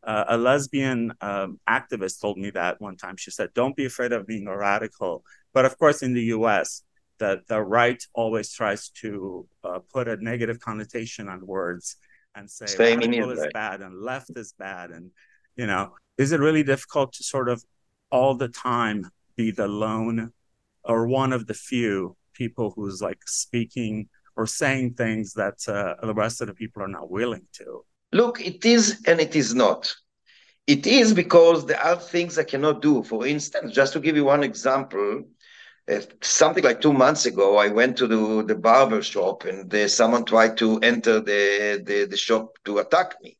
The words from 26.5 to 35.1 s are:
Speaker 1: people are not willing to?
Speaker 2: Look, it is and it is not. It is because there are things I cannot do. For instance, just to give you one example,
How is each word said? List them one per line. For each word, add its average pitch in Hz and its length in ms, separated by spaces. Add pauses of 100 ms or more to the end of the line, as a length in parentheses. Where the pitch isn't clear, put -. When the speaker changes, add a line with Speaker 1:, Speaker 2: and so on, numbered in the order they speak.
Speaker 1:
people 107 280
are 95 60
not 82 240
willing 107 340 (100)
to? - 280 (300)
Speaker 2:
Look, 240 260
it 175 240
is 233 420
and 165 140
it 160 160
is 120 180
not. 107 400 (720)
It 143 220
is 220 260
because 170 520
there 147 160
are 170 160
things 175 420
I 151 60
cannot 143 360
do. 139 220
For 113 240
instance, 147 460
just 135 200
to 160 60
give 151 160
you 147 80
one 143 200
example, 127 800 (680)